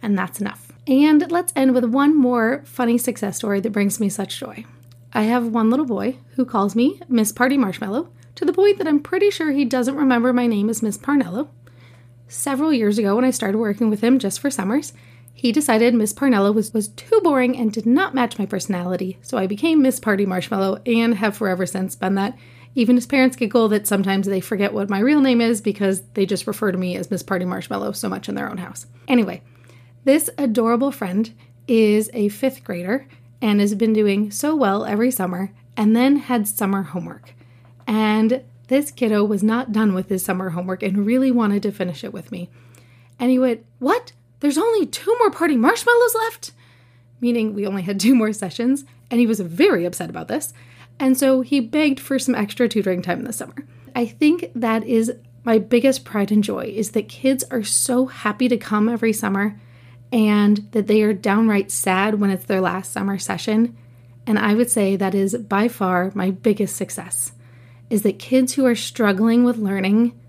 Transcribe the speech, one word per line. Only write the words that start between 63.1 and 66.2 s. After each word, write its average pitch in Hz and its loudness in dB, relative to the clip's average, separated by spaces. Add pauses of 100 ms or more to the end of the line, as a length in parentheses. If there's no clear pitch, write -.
session. 214 -2 (500)
And 214 0
I 208 2
would 240 2
say 196 0
that 190 -2
is 196 0
by 208 -2
far 185 -2
my 190 -2